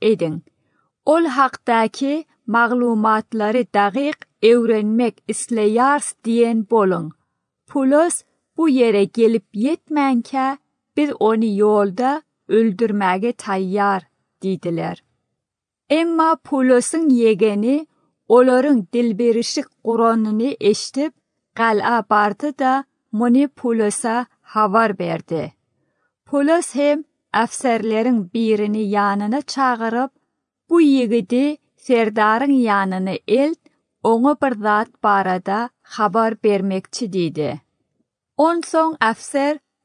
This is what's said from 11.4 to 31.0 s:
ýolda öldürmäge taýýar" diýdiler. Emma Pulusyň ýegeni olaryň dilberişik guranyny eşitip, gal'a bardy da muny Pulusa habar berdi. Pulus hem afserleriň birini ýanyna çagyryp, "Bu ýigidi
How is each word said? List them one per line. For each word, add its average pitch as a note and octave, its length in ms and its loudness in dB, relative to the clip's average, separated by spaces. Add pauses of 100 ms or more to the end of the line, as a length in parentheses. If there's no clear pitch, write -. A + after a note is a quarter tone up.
ýolda G#3+ 640 0 (280)
öldürmäge G#3 840 0 (120)
taýýar" G3 580 -2 (400)
diýdiler. E3+ 560 -6 (920)
Emma D#4+ 560 2
Pulusyň C4 640 0
ýegeni A3+ 800 2 (400)
olaryň B3+ 680 4
dilberişik A#3 720 -2 (180)
guranyny A3+ 760 0
eşitip, C4 540 -2 (420)
gal'a A3+ 540 0
bardy G#3 500 -2
da C4 240 0 (280)
muny A#3+ 360 2
Pulusa A#3 800 -2 (160)
habar G#3+ 580 0
berdi. E3 540 -6 (720)
Pulus C#4+ 500 0
hem D4 280 0 (300)
afserleriň A3+ 1000 -2
birini G#3+ 480 0 (100)
ýanyna G#3 500 -2
çagyryp, B3 720 -2 (580)
"Bu E4+ 120 4
ýigidi C4 760 2 (280)